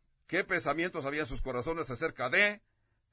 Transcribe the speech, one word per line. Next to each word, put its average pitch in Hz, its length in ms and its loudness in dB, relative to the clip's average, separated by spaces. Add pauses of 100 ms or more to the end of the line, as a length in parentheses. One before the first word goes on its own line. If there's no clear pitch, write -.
(280)
qué 185 160 2
pensamientos 165 640 0
había 147 160 0
en 147 60 -2
sus 165 140 -2
corazones 151 480 -2
acerca 135 400 -2
de 208 320 4 (520)